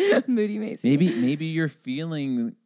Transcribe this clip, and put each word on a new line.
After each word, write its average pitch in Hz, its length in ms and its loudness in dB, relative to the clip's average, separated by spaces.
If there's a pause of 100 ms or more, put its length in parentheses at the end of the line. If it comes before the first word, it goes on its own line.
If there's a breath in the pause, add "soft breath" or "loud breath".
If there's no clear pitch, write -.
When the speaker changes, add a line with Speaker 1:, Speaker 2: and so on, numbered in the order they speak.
Speaker 1:
<laughs> 320 200 4
moody 214 300 0
Macy. - 300 -6
Speaker 2:
Maybe, 151 260 4
maybe 143 320 -2
you're 160 220 0
feeling 135 840 -4 (120)